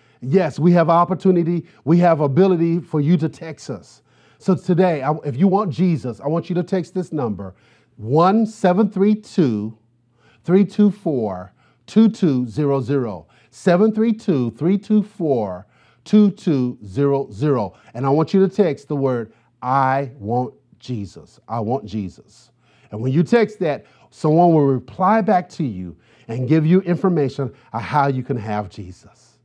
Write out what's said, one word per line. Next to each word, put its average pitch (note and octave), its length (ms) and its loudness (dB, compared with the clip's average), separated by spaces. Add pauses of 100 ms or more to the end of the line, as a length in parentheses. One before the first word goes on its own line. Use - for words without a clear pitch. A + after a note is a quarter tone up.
(220)
Yes, D3 360 0
we E3 140 4
have E3 180 4
opportunity, F3 760 0 (180)
we E3 140 4
have E3+ 220 4
ability E3+ 600 2
for D#3 200 -4
you D#3 160 2
to D#3 120 -2
text - 420 -14
us. - 320 -16 (360)
So - 160 0
today, E3+ 480 0
I, - 100 0 (120)
if C3+ 120 -6
you F#3 120 4
want G3 220 0
Jesus, C3+ 500 -2
I - 60 -12
want E3 220 -4
you F#3 60 -6
to F3+ 80 0
text F3+ 320 -6
this F3+ 180 -6
number, G#2 420 -6 (420)
one F3 500 2
seven G3 440 0
three G#3 240 2
two, A2+ 600 -2 (680)
three F#3+ 200 4
two G#3 260 2
four, G#2+ 600 -6 (320)
two A3 240 4 (4000)
two B2+ 560 -2
zero C#3 440 -2
zero. A2 440 -2 (180)
And C3 140 -6
I - 20 0
want D3+ 240 0
you G3 80 4
to F#3+ 80 4
text F3+ 400 -2
the D3+ 80 -4
word, B2+ 360 -2 (280)
"I C3 580 0
want A#2 360 -4 (240)
Jesus. G2+ 680 -12
I A#2 140 -6
want A2+ 240 -4
Jesus." - 680 -12 (400)
And G#2+ 120 -10
when C3 100 -4
you D#3+ 100 2
text G#3+ 360 0
that, D3+ 260 -4 (260)
someone E3 440 2
will D3 120 4
reply F3+ 540 0
back F3+ 300 0
to - 140 -6
you F#2 320 -10 (320)
and A#2+ 200 -6
give D#3 160 4
you F3 160 4
information D#3+ 720 -2 (200)
on A2+ 100 -6
how C#3+ 260 0
you C3 140 -2
can B2+ 140 -6
have G#2 340 -6
Jesus. - 600 -20 (160)